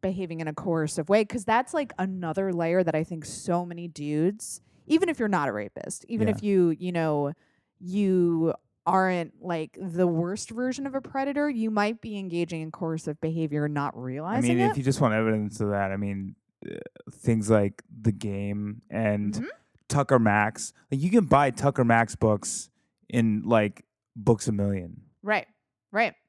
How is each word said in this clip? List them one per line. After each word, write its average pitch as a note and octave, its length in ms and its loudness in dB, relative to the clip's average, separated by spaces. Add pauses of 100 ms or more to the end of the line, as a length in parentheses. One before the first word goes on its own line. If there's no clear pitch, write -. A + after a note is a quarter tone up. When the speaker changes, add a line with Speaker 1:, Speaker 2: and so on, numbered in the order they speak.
Speaker 1:
behaving F3+ 380 -4
in D#3+ 80 -4
a D3+ 40 -6
coercive D#3+ 560 -2
way, G#3 160 6
'cause G#3 220 -8
that's, A#3 260 2
like, D4 260 -4
another F#3 540 -2
layer E3+ 320 2
that E3 100 0
I D#3+ 100 0
think D#3+ 200 -10
so F3+ 400 -2
many F3 240 -10
dudes, D3+ 720 -4 (260)
even E4 220 2
if D#4+ 100 -2
you're A3+ 100 0
not A#3 200 2
a - 60 -2
rapist, - 560 -8
even A3 180 0
Speaker 2:
Yeah. G#3 60 2
Speaker 1:
if - 80 -8
you, F#3 360 4
you F3+ 140 -6
know, D3+ 400 0 (480)
you F3+ 720 2 (340)
aren't, F3+ 560 2
like, E3 360 -6
the F3+ 280 0
worst F3 420 -2
version B3+ 380 -4
of C4 80 -8
a C4+ 80 -2
predator, C#4 480 -2
you A3 200 -2
might G#3+ 300 0
be G#3+ 160 -10
engaging E3+ 460 -4
in D#3+ 80 -8
coercive D#3+ 500 -6
behavior D#3+ 460 -2
and D3 80 -2
not C#3+ 200 -2
Speaker 2:
I - 40 -14
Speaker 1:
realizing B2+ 580 0
Speaker 2:
mean, A#2+ 100 4
Speaker 1:
it. - 40 4
Speaker 2:
if - 80 -2
you C3+ 40 -4
just C3 200 2
want A#2 100 4
evidence G#2+ 480 0
of G#2 80 0
that, G2+ 240 0
I G2 60 -4
mean, G2 380 -6 (280)
uh, G1+ 120 -10 (360)
things A2+ 380 0
like G2+ 320 4 (180)
The G#2+ 120 2
Game G2+ 760 -6
and G#2 460 0
Speaker 1:
Mm-hmm. A#3 100 -6 (460)
Speaker 2:
Tucker C#3 280 4
Max. G#2 540 2 (180)
Like, C#3 120 -2
you F3+ 80 2
can G#3+ 160 6
buy C#3 240 6
Tucker C3+ 340 2
Max A#2 320 4
books - 540 0 (400)
in, A2 340 2
like, G#2+ 400 2 (320)
Books A2 320 2
A A#2 40 0
Million. G2 500 -2 (200)
Speaker 1:
Right, G#3 260 -2 (440)
right. G#3 220 0 (140)